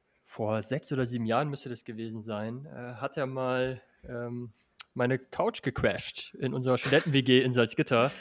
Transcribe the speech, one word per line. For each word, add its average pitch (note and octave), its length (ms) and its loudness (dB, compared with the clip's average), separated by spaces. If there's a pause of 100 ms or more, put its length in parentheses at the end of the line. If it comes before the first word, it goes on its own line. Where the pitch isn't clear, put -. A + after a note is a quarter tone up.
(260)
vor A2 340 -2
sechs C3 320 -4
oder C3 140 0
sieben A#2 180 -4
Jahren B2 240 2
müsste C#3 220 -8
das - 160 -12
gewesen A2+ 340 -8
sein, A2 460 -6
äh, B2 300 -12
hat C#3 200 -6
er C#3 100 -2
mal, B2+ 540 -2 (260)
ähm, A#2+ 440 -8 (420)
meine B2 260 2
Couch - 440 -2
gecrashed - 720 -2
in C3+ 180 -4
unserer B2+ 240 2
Studenten-W C#3+ 460 4
G B2+ 180 8
in B2+ 140 2
Salzgitter A#2+ 560 4 (100)